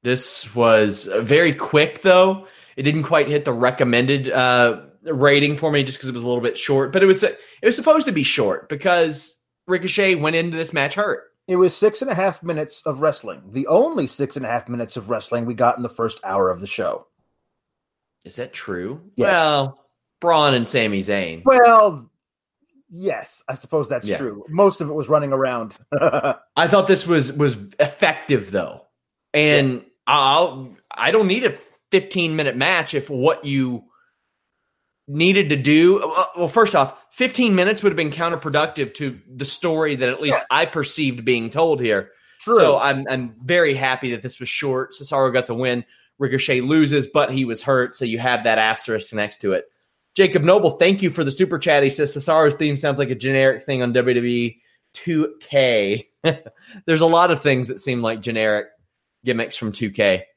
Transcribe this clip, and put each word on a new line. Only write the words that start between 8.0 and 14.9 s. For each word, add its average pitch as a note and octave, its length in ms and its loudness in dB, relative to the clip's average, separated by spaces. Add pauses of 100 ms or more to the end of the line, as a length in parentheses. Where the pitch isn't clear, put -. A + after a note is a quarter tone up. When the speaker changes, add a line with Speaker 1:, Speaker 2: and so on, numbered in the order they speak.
Speaker 1:
to B3 60 -2
be D#3 100 0
short G#2 460 -2
because D#3+ 680 -2 (280)
Ricochet F#3 500 0
went D#3 200 -2
into E3 200 -4
this D#3+ 160 -6
match D3 220 -2
hurt. G3+ 300 -4 (220)
Speaker 2:
It F#3 100 -2
was F3+ 200 2
six G#3+ 240 0
and C4 100 -6
a G#3 40 -2
half F#3 280 -2
minutes D#3 440 -8
of C#3+ 160 -6
wrestling. C3 400 -4 (100)
The C3+ 140 -6
only A3+ 400 2
six C#3 300 -8
and C3 100 -10
a - 20 -8
half A#2+ 200 -6
minutes A#2+ 280 -10